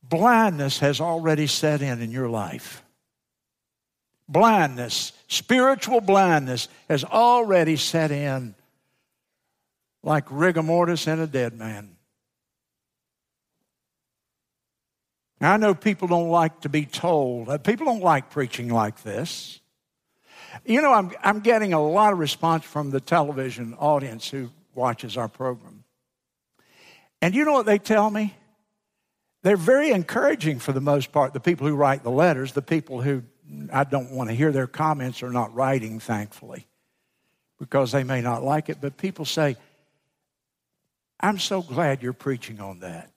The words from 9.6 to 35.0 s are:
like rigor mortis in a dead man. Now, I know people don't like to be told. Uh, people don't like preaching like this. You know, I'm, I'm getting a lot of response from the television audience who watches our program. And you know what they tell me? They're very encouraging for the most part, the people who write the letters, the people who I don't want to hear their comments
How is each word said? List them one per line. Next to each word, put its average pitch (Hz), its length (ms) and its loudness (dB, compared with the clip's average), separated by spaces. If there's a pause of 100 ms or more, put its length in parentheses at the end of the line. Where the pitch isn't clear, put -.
like 151 280 0
rigor 160 340 2
mortis 170 420 0
in 160 140 -2
a 160 80 -2
dead 127 260 -2
man. 104 440 -12 (3500)
Now, 160 140 6
I - 20 2
know 214 160 4
people 185 340 -2
don't 170 220 2
like 165 320 2
to 147 80 -8
be 147 160 0
told. 127 640 -2
Uh, 147 80 -2
people 233 280 -2
don't 233 180 0
like 151 260 2
preaching 123 400 -6
like 110 340 0
this. 113 540 -8 (1080)
You 240 160 2
know, 285 120 6
I'm, 185 180 2 (120)
I'm 214 160 2
getting 214 340 2
a 156 80 2
lot 202 320 4
of 180 60 -2
response 160 440 -2
from 147 280 -8
the 135 80 -2
television 131 720 -2
audience 139 560 -2
who 131 220 -10 (240)
watches 123 420 -4
our 113 120 -4
program. 113 540 -10 (1400)
And 180 120 2
you 294 120 2
know 302 80 2
what 247 120 2
they 208 140 2
tell 214 300 2
me? 208 260 -4 (1080)
They're 202 140 4
very 262 360 4
encouraging 208 680 0
for 139 140 -4
the 131 80 -2
most 143 300 0
part, 139 220 2
the 139 60 -6
people 147 280 -2
who 151 80 0
write 139 280 2
the 117 80 -4
letters, 135 400 2
the 139 100 -4
people 135 400 -4
who 131 220 -2 (500)
I 135 120 2
don't 131 260 -4
want 127 180 -6
to 113 60 -4
hear 151 160 2
their 135 160 -2
comments 139 560 -4